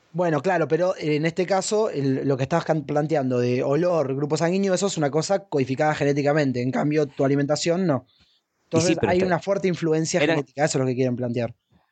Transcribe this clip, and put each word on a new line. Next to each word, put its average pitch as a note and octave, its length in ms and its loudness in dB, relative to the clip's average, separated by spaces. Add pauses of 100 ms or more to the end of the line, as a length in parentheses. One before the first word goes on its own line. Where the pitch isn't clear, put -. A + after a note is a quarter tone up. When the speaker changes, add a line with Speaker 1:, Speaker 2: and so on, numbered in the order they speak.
(140)
Speaker 1:
Bueno, D#3+ 280 0
claro, E3+ 260 0
pero F3 300 0
en D3+ 260 0
este E3 220 -2
caso, G3 440 0
el, C#3 380 -2
lo C#3 80 2
que B2 80 -2
estabas D#3+ 200 0
can-, D#3 200 0
planteando D3 560 0
de B2 220 0
olor, D3 520 0
grupo D3 220 -2
sanguíneo, F#3 380 0
eso F3+ 120 0
es F#3 100 -4
una D3 140 0
cosa F3 380 0
codificada C#3+ 460 0
genéticamente. C#3+ 680 0
En B2+ 80 -2
cambio, D3+ 360 0
tu - 180 -2
alimentación D3 640 0
no. C#3 200 0
Speaker 2:
Y - 60 -20
sí, - 520 -20
Speaker 1:
Entonces, E3 360 2
Speaker 2:
pero D#3 120 0
Speaker 1:
hay F3+ 60 2
Speaker 2:
está F#3+ 80 2
Speaker 1:
una F3 120 2
fuerte F#3+ 300 -2
influencia D#3+ 540 0
Speaker 2:
era D3+ 120 2
Speaker 1:
genética, C#3+ 300 -2
eso D3+ 140 0
es - 20 2
lo C3 60 0
que C3 80 0
quieren B2+ 220 0
plantear. A#2+ 380 -4 (380)